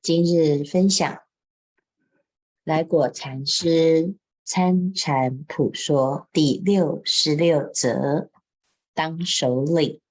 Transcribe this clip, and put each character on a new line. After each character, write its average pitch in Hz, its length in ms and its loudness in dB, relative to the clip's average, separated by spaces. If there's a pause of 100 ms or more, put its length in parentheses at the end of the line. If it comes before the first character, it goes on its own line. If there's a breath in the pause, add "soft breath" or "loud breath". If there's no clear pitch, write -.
今 170 240 0
日 156 400 2
分 185 240 2
享 - 340 -2 (1400)
来 160 180 0
果 156 280 2
禅 135 340 -10
师 165 720 2 (280)
《参 185 500 0
禅 135 500 -2
普 - 300 -2
说》 139 580 -2
第 147 320 2
六 190 400 0
十 - 300 0
六 156 360 2
则： 131 600 -2 (640)
当 165 320 -6
首 131 360 0
领。 156 380 0 (100)